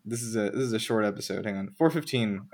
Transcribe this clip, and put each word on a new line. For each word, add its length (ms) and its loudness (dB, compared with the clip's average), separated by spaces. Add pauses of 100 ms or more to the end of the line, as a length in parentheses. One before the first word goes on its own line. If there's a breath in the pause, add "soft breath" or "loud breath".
this 180 -4
is 140 -4
a, 140 2
this 100 -2
is 140 0
a 40 0
short 280 2
episode. 400 -4
Hang 100 -2
on. 140 -6
Four 200 4
fifteen. 640 0